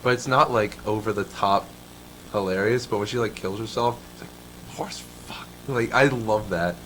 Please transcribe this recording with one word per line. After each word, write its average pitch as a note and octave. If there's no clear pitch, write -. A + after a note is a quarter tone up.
but B2+
it's B2
not, C#3
like, G#2+
over G#2+
the G2+
top G2
hilarious, G#2
but -
when G2+
she, A#2+
like, A2+
kills G2
herself, A#2
it's -
like, -
Horse -
fuck. -
Like, A#2+
I B2+
love A2
that. F2